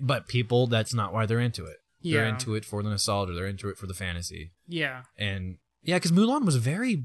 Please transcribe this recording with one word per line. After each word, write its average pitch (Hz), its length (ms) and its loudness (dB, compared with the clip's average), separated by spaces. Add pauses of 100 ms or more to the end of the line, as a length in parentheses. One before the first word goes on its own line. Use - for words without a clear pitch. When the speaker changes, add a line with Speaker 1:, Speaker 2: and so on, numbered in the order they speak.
Speaker 1:
But 127 260 -2
people, 123 400 4
that's 110 260 0
not 101 200 -2
why 110 120 0
they're 113 140 2
into 117 260 -2
it. 80 120 -14 (260)
They're 156 220 2
Speaker 2:
Yeah. 113 40 0
Speaker 1:
into 113 260 -4
it 107 100 -4
for 104 180 -4
the 104 60 -2
nostalgia. 101 440 0
They're 87 140 -4
into 101 220 -6
it 95 80 -8
for 98 100 -10
the 90 60 -8
fantasy. 87 580 -8 (160)
Speaker 2:
Yeah. 143 360 -6 (140)
Speaker 1:
And, 95 400 -4 (260)
yeah, 175 160 2
'cause 175 120 0
Mulan 226 340 6
was 156 120 6
very 165 480 0